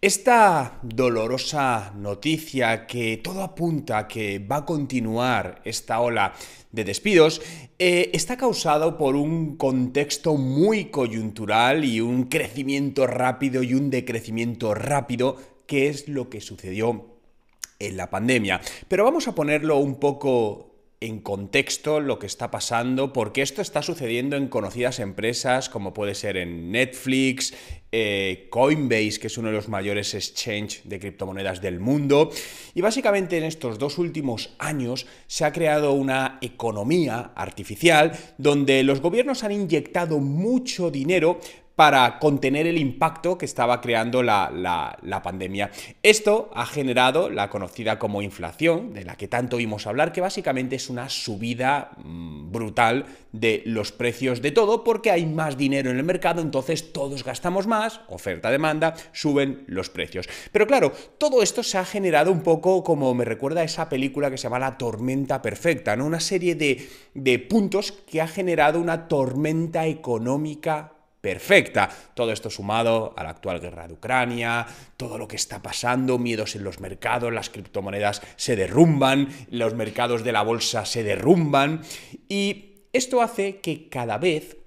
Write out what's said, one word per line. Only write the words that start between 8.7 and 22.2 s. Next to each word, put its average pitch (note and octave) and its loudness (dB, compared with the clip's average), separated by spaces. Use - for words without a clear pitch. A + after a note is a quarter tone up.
por C#3 2
un D3+ 0
contexto C3+ 0
muy D3+ 2
coyuntural A2+ 2
y A2 2
un B2 2
crecimiento C3+ 0
rápido B2+ 0
y B2 0
un C#3 2
decrecimiento A#2 -2
rápido, B2+ -2
que C#3+ 2
es C#3+ -10
lo C3+ -6
que G#2+ -12
sucedió G2+ -4
en G2 -8
la F2 -8
pandemia. G2+ 2
Pero G3 4
vamos C#4+ 2
a G3+ -6
ponerlo D3+ 2
un C#3 2
poco C3 0
en A2 -8
contexto, C3+ -2
lo C3+ -2
que - -12